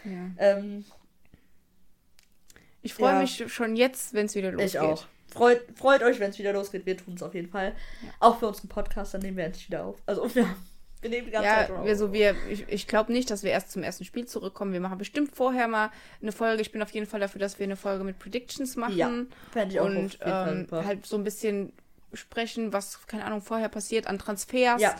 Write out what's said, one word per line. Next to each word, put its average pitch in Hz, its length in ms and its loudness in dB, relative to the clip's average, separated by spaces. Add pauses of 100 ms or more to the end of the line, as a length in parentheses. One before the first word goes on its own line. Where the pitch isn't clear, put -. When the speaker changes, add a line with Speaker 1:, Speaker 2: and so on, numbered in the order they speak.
Speaker 1:
Ja. 185 340 -8
Speaker 2:
Ähm, 202 480 2 (2000)
Speaker 1:
Ich - 100 -8
freue 262 200 6
Speaker 2:
ja. 285 80 6
Speaker 1:
mich 254 300 0
schon 226 240 -2
jetzt, 254 380 2
wenn's 208 220 0
wieder 190 160 -2
losgeht. 196 220 0
Speaker 2:
Ich 135 60 0
auch. 156 260 2 (260)
Freut, 240 300 8 (140)
freut 269 280 6
euch, 254 160 4
wenn's 202 180 -2
wieder 202 160 -2
losgeht. 196 320 -4
Wir 185 100 0
tun's 180 280 -12
auf 170 100 -10
jeden 175 160 -8
Fall. 196 200 -4 (340)
Speaker 1:
Ja. 214 60 -12 (100)
Speaker 2:
Auch 233 180 10
für 233 100 0
unseren 202 220 -6
Podcast, 202 460 -2
dann 190 60 -4
nehmen 190 160 -6
wir 175 80 -2
endlich - 220 -8
wieder 170 160 -6
auf. 190 220 -10
Also, 220 300 -2
wir, 233 120 6 (540)
wir 226 80 -6
nehmen 240 160 -4
die - 60 -12
ganze 208 180 2
Speaker 1:
Ja, 214 80 8
Speaker 2:
Zeit 220 100 4
schon 190 100 -6
auf. - 80 -4
Speaker 1:
wir, 208 120 4
so, 202 160 0
wir, 208 220 6 (120)
ich, - 220 -6
ich - 180 -4
glaub 220 220 2
nicht, 247 220 0
dass 202 120 -4
wir 190 80 0
erst - 200 0
zum 185 120 -6
ersten 180 220 -8
Spiel 240 220 -8
zurückkommen. 196 440 -6
Wir 180 80 -2
machen 185 200 -6
bestimmt 285 360 -4
vorher 254 320 2
mal 214 220 0 (320)
eine 214 100 -4
Folge. 220 300 0
Ich 214 100 -4
bin 220 100 -4
auf 208 100 -6
jeden 214 160 -4
Fall 208 120 -6
dafür, 196 200 -4
dass 196 200 -4
wir 202 60 -4
eine 196 100 -4
Folge 196 300 -4
mit 190 140 -8
Predictions 247 580 -8
machen. 233 180 -2
Speaker 2:
Ja, 240 160 2 (400)
fänd 196 220 -2
ich 190 60 0
auch 156 60 4
auf 196 40 2
Speaker 1:
Und, 190 80 0 (160)
Speaker 2:
jeden - 60 -20
Fall 185 340 -2
Speaker 1:
ähm, 185 80 -4
Speaker 2:
super. 170 240 -4
Speaker 1:
halt 202 200 -4
so 214 120 -4
ein 202 80 -2
bisschen 202 480 -4 (400)
sprechen, 226 580 -6
was, - 360 -6
keine 214 180 -8
Ahnung, 214 160 -6
vorher 220 260 -4
passiert 220 400 -2
an 196 120 -4
Transfers, 240 600 2
Speaker 2:
Ja, 208 180 6